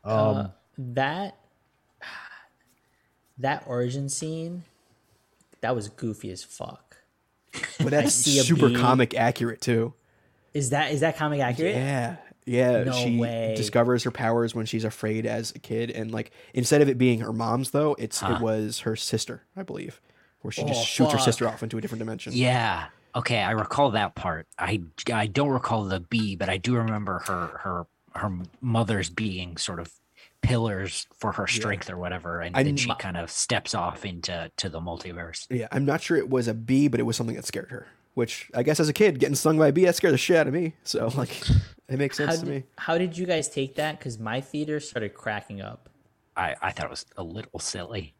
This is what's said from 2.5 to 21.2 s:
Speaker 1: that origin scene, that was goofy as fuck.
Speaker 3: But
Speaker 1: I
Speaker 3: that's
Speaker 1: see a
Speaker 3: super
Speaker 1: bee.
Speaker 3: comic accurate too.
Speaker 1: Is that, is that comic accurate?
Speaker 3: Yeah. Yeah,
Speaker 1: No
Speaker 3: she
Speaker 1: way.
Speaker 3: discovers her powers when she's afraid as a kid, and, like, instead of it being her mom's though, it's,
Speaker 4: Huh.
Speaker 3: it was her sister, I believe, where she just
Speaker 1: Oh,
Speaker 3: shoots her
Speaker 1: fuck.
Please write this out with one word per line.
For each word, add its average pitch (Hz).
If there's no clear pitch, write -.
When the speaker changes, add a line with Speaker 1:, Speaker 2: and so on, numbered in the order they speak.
Speaker 1:
that 135
origin 127
scene, 165
that 123
was 104
goofy 104
as 90
fuck. -
Speaker 3:
But 151
Speaker 1:
I 147
Speaker 3:
that's 147
Speaker 1:
see 139
a 131
Speaker 3:
super 147
Speaker 1:
bee. 120
Speaker 3:
comic 123
accurate 120
too. 117
Speaker 1:
Is 139
that, 143
is 139
that 160
comic 147
accurate? 127
Speaker 3:
Yeah. 127
Yeah, 123
Speaker 1:
No 131
Speaker 3:
she 120
Speaker 1:
way. 113
Speaker 3:
discovers 117
her 120
powers 117
when 110
she's 113
afraid 110
as 113
a -
kid, 117
and, 110
like, 113
instead 139
of 139
it 131
being 123
her 113
mom's 117
though, 147
it's, -
Speaker 4:
Huh. 107
Speaker 3:
it 120
was 110
her 110
sister, -
I 190
believe, -
where 113
she -
just 139
Speaker 1:
Oh, -
Speaker 3:
shoots -
her 139
Speaker 1:
fuck. -